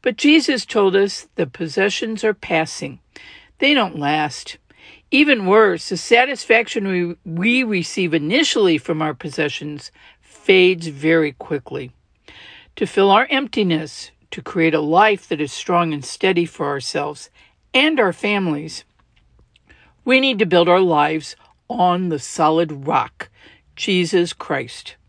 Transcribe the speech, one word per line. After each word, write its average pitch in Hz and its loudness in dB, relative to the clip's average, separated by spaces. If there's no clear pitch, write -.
But 254 -2
Jesus 294 2
told 196 2
us 196 0
the 170 -2
possessions 196 -4
are 214 0
passing. 160 -6
They 285 2
don't 208 0
last. 147 -4
Even 262 4
worse, 196 4
the 190 -4
satisfaction 233 0
we, 175 -2
we 208 0
receive 185 -2
initially 175 2
from 156 -4
our 156 -4
possessions 147 -8
fades 180 2
very 151 0
quickly. 135 -10
To 202 -2
fill 196 2
our 220 4
emptiness, 180 -2
to 139 -14
create 165 0
a 151 2
life 190 2
that 151 -4
is 143 -4
strong 170 -2
and 143 -10
steady 170 0
for 143 -8
ourselves 143 -8
and 294 2
our 196 2
families, 170 -4
we 262 4
need 262 0
to 214 2
build 170 4
our 180 6
lives 156 0
on 180 0
the 151 -2
solid 156 -2
rock, - -4
Jesus 180 0
Christ. - -10